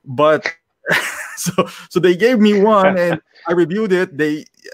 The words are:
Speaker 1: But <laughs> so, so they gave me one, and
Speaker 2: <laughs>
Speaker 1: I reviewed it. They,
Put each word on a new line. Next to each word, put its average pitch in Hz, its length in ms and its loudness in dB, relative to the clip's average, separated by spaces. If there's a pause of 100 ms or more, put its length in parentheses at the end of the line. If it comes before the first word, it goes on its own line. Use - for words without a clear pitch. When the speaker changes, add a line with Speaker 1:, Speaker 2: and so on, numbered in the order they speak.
Speaker 1:
But 147 500 0 (340)
<laughs> - 480 -6
so, - 300 -4 (220)
so 185 100 -2
they 180 160 2
gave 226 240 2
me 208 220 4
one, 196 360 4
and 170 220 -2 (140)
Speaker 2:
<laughs> - 140 -16
Speaker 1:
I 170 60 -2
reviewed 180 380 0
it. 180 260 -2
They, 151 280 -4 (280)